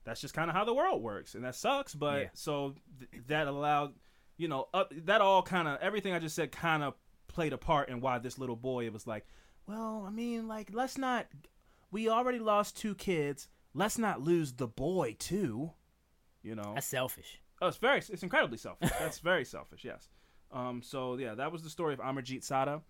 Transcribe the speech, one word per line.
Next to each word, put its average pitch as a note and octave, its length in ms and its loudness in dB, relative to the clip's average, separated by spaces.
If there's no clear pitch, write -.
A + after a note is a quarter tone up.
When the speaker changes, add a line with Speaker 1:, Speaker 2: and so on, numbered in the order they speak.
Speaker 1:
that's - 160 -8
just - 120 -10
kinda D#3+ 200 0
how F#3+ 100 2
the A#3 100 0
world E4 300 4
works, G#2 320 -6
and A2+ 80 -8
that B2+ 120 -6
sucks, C#4 380 0
but C#3+ 280 0
Speaker 2:
Yeah. - 120 -4
Speaker 1:
so C#3+ 420 -4
th-, B2 280 -16
that D3+ 200 2
allowed, C#3+ 460 2
you E3+ 100 -2
know, C3+ 260 -2
uh, F#3+ 120 4
that G3+ 180 6
all G3 220 8
kinda, E3 380 0
everything G3+ 320 0
I E3+ 60 0
just D#3+ 160 -4
said D3+ 160 0
kinda D3+ 420 0
played D#3 260 0
a B2+ 40 -4
part D3 320 2
in B2 120 -4
why B2 180 2
this A#2+ 180 -6
little B2 180 -4
boy, B2 300 -2
it G#2+ 80 -4
was G#2+ 140 -10
like, G#2+ 180 -6
"Well, A3 420 -6
I G3 40 -8
mean, A3+ 360 -4
like, G#3+ 240 -8
let's B3+ 280 -2
not, B3+ 260 0
we A3 200 0
already B3 300 4
lost G#3 380 4
two G#3 160 -2
kids. D3+ 540 0
Let's G3 240 2
not G3 240 2
lose D#3 320 4
the B2+ 140 -2
boy, C#3 500 0
too." D#3+ 540 -2
You A2 120 -8
know? G#2 200 -6
Speaker 2:
That's C3+ 100 -4
selfish. - 560 -6
Speaker 1:
Oh, A3+ 60 2
it's - 100 0
very, B3+ 220 4
it's G#3+ 240 -8
incredibly F3+ 340 2
selfish. A2 320 -2
Speaker 2:
<laughs> - 100 0
Speaker 1:
That's - 200 -4
very E3 260 2
selfish, D#2 400 -14
yes. - 240 -12
Um, B2 320 -6
so, B2+ 340 -4
yeah, B2 180 -4
that C#3 160 -4
was E3 120 -10
the D#3 80 -12
story D#3+ 240 -2
of B2+ 60 -10
Amarjeet C3 420 -4
Sada, C#3+ 460 0